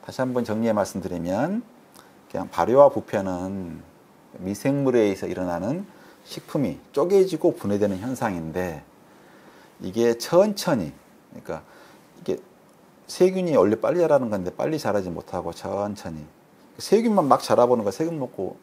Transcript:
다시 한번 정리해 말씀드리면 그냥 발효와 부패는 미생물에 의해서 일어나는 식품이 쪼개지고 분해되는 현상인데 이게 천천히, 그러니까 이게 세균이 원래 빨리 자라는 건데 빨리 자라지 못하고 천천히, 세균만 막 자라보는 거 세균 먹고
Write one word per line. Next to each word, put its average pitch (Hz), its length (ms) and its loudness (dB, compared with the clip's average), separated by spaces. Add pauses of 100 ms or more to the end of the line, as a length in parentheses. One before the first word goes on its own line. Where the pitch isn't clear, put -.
다시 - 180 -8
한번 123 220 -2
정리해 110 300 0
말씀드리면 95 880 -2 (680)
그냥 92 180 -8
발효와 123 400 6
부패는 95 1080 -6 (420)
미생물에 127 600 0
의해서 98 280 2
일어나는 92 580 -4 (380)
식품이 - 560 -6 (120)
쪼개지고 175 640 2
분해되는 101 420 0
현상인데 90 840 -6 (1000)
이게 113 360 0
천천히, 165 760 2 (380)
그러니까 - 340 -12 (580)
이게 - 160 -4 (680)
세균이 180 480 2
원래 104 200 6
빨리 151 240 0
자라는 143 300 4
건데 92 260 -4
빨리 143 240 -2
자라지 101 300 -2
못하고 85 440 -8
천천히, 95 720 -8 (520)
세균만 202 500 2
막 123 140 6
자라보는 120 420 4
거 101 80 0
세균 160 280 -4
먹고 101 440 -8